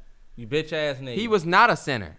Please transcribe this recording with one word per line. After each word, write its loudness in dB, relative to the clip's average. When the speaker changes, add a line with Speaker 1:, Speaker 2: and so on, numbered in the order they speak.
Speaker 1:
You -14
bitch -4
ass -4
nigga. -10
Speaker 2:
He -2
was 2
not 6
a 2
center. -6